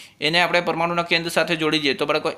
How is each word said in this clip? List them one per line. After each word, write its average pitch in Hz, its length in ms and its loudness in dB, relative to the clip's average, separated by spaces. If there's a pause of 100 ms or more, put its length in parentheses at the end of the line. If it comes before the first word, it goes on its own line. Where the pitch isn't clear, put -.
(200)
એને 160 200 2
આપણે 170 200 2
પરમાણુના 170 420 -2
કેન્દ્ર 165 280 -2
સાથે 165 260 0
જોડી 156 220 0
દઈએ 143 160 0
તો 147 120 -2
બાળકો 151 320 0